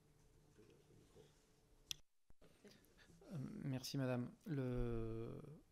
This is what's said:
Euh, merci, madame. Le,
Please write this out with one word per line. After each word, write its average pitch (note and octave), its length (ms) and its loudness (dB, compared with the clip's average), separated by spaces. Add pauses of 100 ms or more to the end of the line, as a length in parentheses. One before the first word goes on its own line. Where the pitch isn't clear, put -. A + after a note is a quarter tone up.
(3250)
Euh, - 20 -2 (280)
merci, C3 340 0
madame. B2+ 320 4 (160)
Le, A#2+ 840 2 (420)